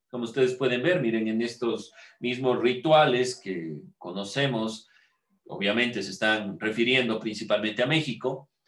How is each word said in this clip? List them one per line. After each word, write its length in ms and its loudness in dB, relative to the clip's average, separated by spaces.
Como 140 -6
ustedes 300 2
pueden 280 0
ver, 200 2
miren, 260 0
en 140 0
estos 500 -4
mismos 440 0
rituales 760 4
que 380 -8
conocemos, 880 -4
obviamente 580 -2
se 100 -8
están 460 -2
refiriendo 640 0
principalmente 600 -2
a 40 2
México 640 -2